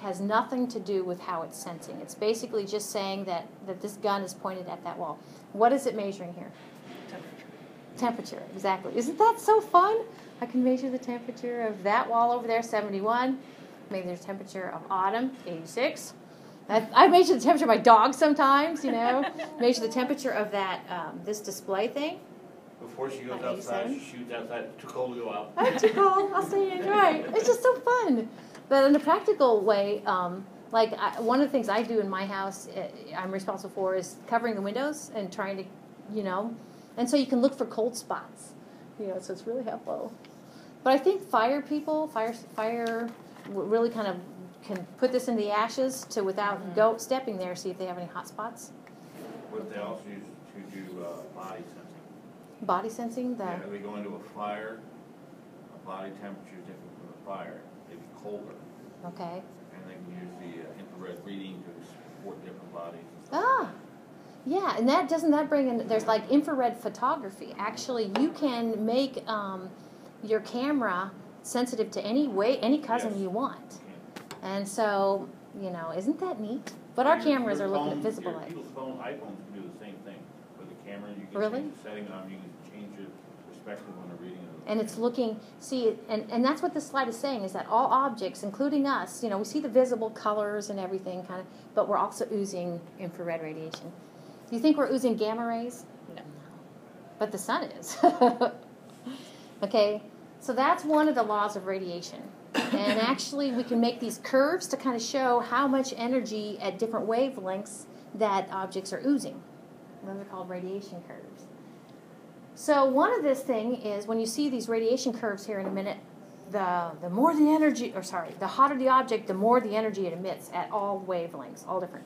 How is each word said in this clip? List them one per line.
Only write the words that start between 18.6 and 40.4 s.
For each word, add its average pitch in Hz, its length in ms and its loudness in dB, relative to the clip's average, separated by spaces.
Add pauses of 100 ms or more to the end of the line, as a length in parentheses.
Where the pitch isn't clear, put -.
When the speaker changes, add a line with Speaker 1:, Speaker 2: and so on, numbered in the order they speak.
Speaker 1:
you 254 80 0
know. 240 320 2 (200)
Speaker 2:
<laughs> - 180 -8
Speaker 1:
Measure 240 200 6
the 226 60 0
temperature 254 440 0
of 208 200 0
that, 190 380 -2
um, 175 340 -6
this 208 160 -4
display 196 480 -2
thing. 294 320 -4 (640)
Speaker 3:
Before 131 280 -6
she - 100 -10
goes 120 200 -8
Speaker 1:
About 123 200 -4
Speaker 3:
outside, 117 320 -4
Speaker 1:
eighty-seven. 139 80 -6
Speaker 3:
she - 180 -14
shoots 120 160 -10
outside, 117 440 -8
"Too - 100 -16
cold 127 280 -4
to 117 60 -8
go 110 100 -6
out." - 240 -8
Speaker 1:
"I'm 494 240 4
too 427 120 8
cold, 392 420 6
I'll 370 120 2
stay 381 340 0
in." 370 60 -4
Right. 381 440 6
It's 440 180 2
just 466 160 6
so 508 120 8
fun. 381 520 2 (400)
But 269 220 8
in 294 60 8
a 294 40 6
practical 294 640 6
way, 202 440 2
um, 185 400 0 (280)
like, 226 260 6
I, 285 220 -2
one 247 180 4
of 294 80 6
the - 40 -10
things 226 180 2
I 214 120 4
do 233 200 2
in 196 80 0
my 190 160 -2
house, 196 500 -6
eh, 185 140 -6 (280)
I'm 185 140 -4
responsible 190 420 -6
for 190 220 0
is 185 220 -4 (100)
covering 233 280 2
the 196 60 -2
windows 262 540 -4
and 190 160 -6
trying 196 260 -4
to, 190 60 -6 (500)
you 214 100 -2
know, 202 300 -2 (440)
and 240 120 0
so 294 60 6
you 277 120 6
can 247 140 4
look 269 160 4
for 240 80 -2
cold 226 300 -2
spots. - 560 -8 (480)
You 208 80 -8
know, 185 120 -4
so 185 140 -8
it's 175 120 -12
really 240 180 -4
helpful. - 500 -6 (720)